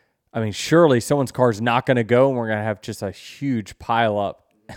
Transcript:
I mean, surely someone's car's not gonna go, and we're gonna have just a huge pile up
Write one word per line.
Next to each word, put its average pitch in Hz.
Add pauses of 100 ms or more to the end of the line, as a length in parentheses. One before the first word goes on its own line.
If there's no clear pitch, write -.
(320)
I 117
mean, 107
surely 151
someone's 143
car's 117
not 120
gonna 123
go, 123
and 127
we're 113
gonna 107
have 107
just -
a 98
huge -
pile 113
up 101 (300)